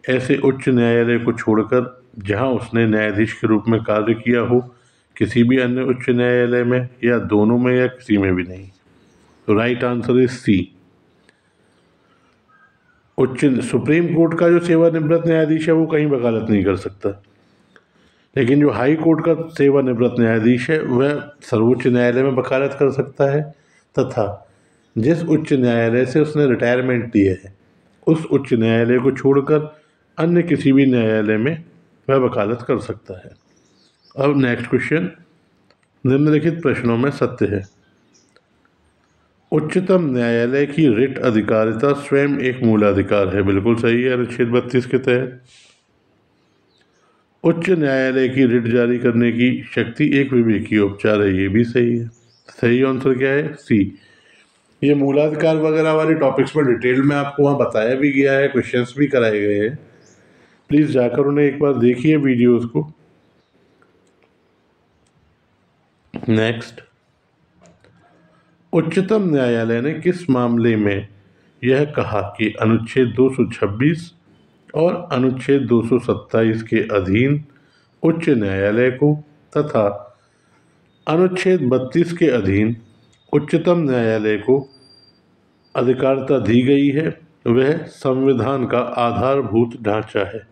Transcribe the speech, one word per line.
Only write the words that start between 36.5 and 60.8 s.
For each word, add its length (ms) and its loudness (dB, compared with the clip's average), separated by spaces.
प्रश्नों 340 0
में 140 0
सत्य 360 -2
है? 160 -4
उच्चतम 600 0
न्यायालय 540 0
की 220 2
रिट 300 0
अधिकारिता 760 0
स्वयं 460 0
एक 240 -4
मूलाधिकार 760 2
है। 60 0
बिल्कुल 340 2
सही 260 0
है, 100 0
अनुच्छेद 360 -2
बत्तीस 380 -2
के 120 -2
तहत। 460 -2
उच्च 260 0
न्यायालय 580 0
की 180 2
रिट 180 2
जारी 340 0
करने 340 2
की 300 0
शक्ति 560 -2
एक 140 0
विवेकीय 460 2
उपचार 440 0
है, 140 2
ये 120 0
भी 160 2
सही 340 0
है। 100 -8
सही 340 0
आंसर 360 0
क्या 120 0
है? 240 -4
सी। 440 -2
ये 100 4
मूलाधिकार 640 0
वगैरह 360 0
वाले 220 2
topics 420 0
में 100 2
detail 360 0
में 140 2
आपको 260 -2
वहाँ 160 2
बताया 360 0
भी 180 0
गया 200 2
है, 160 2
questions 500 -2
भी 80 2
कराए 340 0
गए 280 0
हैं, 100 -8
Please 220 2